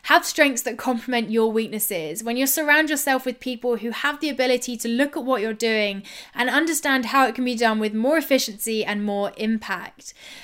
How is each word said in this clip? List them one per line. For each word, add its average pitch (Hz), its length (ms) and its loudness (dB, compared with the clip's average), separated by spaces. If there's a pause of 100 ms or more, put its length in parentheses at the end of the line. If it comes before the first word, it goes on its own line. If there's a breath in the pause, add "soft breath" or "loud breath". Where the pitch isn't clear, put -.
have 339 200 4
strengths 277 380 2
that 226 160 -6
complement 233 520 -2
your 220 200 2
weaknesses. 214 720 -4
When 233 140 -4
you 262 100 2
surround 302 440 2
yourself 269 360 0
with 254 140 -6
people 240 380 -2
who 226 120 -4
have 285 300 -4
the 311 100 0
ability 254 480 0
to 233 100 -6
look 277 280 0
at 285 80 -4
what 247 180 0
you're 220 100 -2
doing 214 520 0 (280 loud breath)
and 247 160 0
understand 285 580 2
how 262 200 4
it 233 80 -2
can 254 100 -2
be 247 120 0
done 220 240 2
with 214 120 0
more 240 240 2
efficiency 226 680 0
and 208 200 -2
more 202 320 -2
impact. 214 800 -4 (300 loud breath)